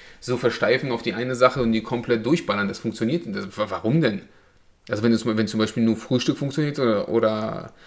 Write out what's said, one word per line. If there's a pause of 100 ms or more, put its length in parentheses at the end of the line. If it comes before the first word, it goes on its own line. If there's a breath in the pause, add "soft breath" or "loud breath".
(200 loud breath)
so
versteifen
auf
die
eine
Sache
und
die
komplett
durchballern.
Das
funktioniert
nicht.
Das,
wa-,
warum
denn? (680 soft breath)
Also
wenn
du
zum,
wenn
zum
Beispiel
nur
Frühstück
funktioniert
oder,
oder (140 loud breath)